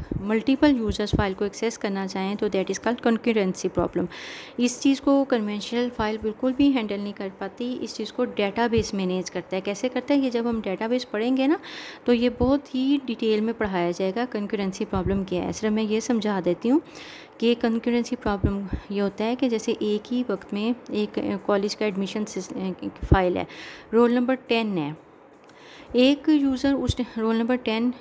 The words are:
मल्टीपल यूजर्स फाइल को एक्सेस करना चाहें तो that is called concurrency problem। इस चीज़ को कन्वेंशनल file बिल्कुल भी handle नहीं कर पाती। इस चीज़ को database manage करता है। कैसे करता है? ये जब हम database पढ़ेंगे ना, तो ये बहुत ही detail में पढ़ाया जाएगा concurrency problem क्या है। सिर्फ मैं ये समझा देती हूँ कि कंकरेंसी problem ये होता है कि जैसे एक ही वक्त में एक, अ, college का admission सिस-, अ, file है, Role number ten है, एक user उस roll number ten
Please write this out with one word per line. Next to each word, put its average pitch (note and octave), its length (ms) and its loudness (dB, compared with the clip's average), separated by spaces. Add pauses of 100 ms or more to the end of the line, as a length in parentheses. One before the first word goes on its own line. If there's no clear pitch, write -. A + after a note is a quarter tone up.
(220)
मल्टीपल A#3+ 540 4
यूजर्स G#3 400 -2
फाइल G3+ 180 2
को G3+ 120 -2
एक्सेस A3 320 -2
करना G3 300 -2
चाहें F#3+ 300 -4
तो G#3 120 0
that F#3+ 220 0
is F#3+ 80 -4
called A#3+ 280 0
concurrency G#3+ 680 0
problem। F3+ 300 0 (520)
इस B3 220 0
चीज़ C#4 200 4
को C#4 220 4
कन्वेंशनल A#3 640 -2
file A3 280 -2
बिल्कुल A3 360 -2
भी C#4+ 180 6
handle G#3+ 280 0
नहीं G3+ 140 -6
कर G3 160 -6
पाती। G3 440 -8
इस - 220 -8
चीज़ G#3+ 160 -8
को B3 140 0
database G#3+ 720 0
manage F#3 340 -2
करता F3+ 260 -6
है। F#3+ 60 -2
कैसे G3+ 280 -4
करता B3+ 240 -2
है? C#4+ 60 4
ये C4+ 100 2
जब A#3 180 0
हम A3+ 140 -2
database A3+ 420 -2
पढ़ेंगे B3+ 440 0
ना, E4+ 120 4 (460)
तो A#3+ 80 6
ये A#3+ 160 4
बहुत C4 460 2
ही C4+ 300 2
detail A3 360 0
में A3+ 160 -2
पढ़ाया F#3 340 0
जाएगा F#3+ 340 0
concurrency G3+ 600 -4
problem F#3+ 380 0
क्या F3+ 200 -2
है। E3+ 100 -2
सिर्फ G#3+ 200 -2
मैं A3 100 0
ये G#3+ 180 0
समझा G#3 400 0
देती F3 280 0
हूँ D4 120 6 (580)
कि A#3 160 4
कंकरेंसी A#3 600 0
problem G3+ 520 0 (240)
ये G3+ 80 -2
होता G3+ 240 0
है A#3 120 0
कि B3+ 140 2
जैसे A3+ 220 0
एक G#3 400 0
ही B3 180 0
वक्त F#3+ 240 -6
में G#3+ 220 0 (180)
एक, G#3 260 -2
अ, G3+ 160 -2
college G3+ 380 0
का G#3+ 120 -2
admission G3 400 -2
सिस-, - 320 -8
अ, F#3 320 -6 (240)
file F#3 240 4
है, F3 100 -4 (460)
Role A#3 180 6
number B3 240 2
ten A3+ 420 0
है, D3+ 280 -4 (920)
एक C#4 340 6
user C#4 440 4
उस B3+ 240 0 (200)
roll A3+ 180 2
number A#3 200 2
ten A#3+ 460 0